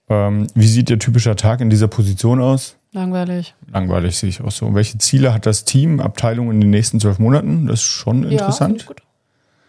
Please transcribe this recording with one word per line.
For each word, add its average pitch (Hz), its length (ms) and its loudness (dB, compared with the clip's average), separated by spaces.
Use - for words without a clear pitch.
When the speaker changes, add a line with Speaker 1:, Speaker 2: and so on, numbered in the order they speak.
Speaker 1:
Ähm, 104 440 0
wie 110 140 6
sieht 120 220 2
Ihr 113 100 2
typischer 117 360 0
Tag 113 260 0
in 113 80 2
dieser 107 180 4
Position 110 540 0
aus? 131 340 -2
Speaker 2:
Langweilig. 180 600 -6
Speaker 1:
Langweilig 90 460 -2
sehe 101 120 -4
ich 92 120 -8
auch 110 100 -6
so. 110 220 -4
Welche 104 240 0
Ziele 131 360 2
hat 107 120 -2
das 107 200 0
Team, 147 340 2
Abteilung 117 520 -2
in 107 100 2
den 104 80 6
nächsten 107 300 2
zwölf 101 200 0
Monaten? 143 480 2
Das 117 120 -2
ist - 60 -2
schon - 380 -2
Speaker 2:
Ja, - 60 -4
Speaker 1:
interessant. 190 420 0
Speaker 2:
finde 226 100 -4
ich - 60 -20
gut. - 140 -20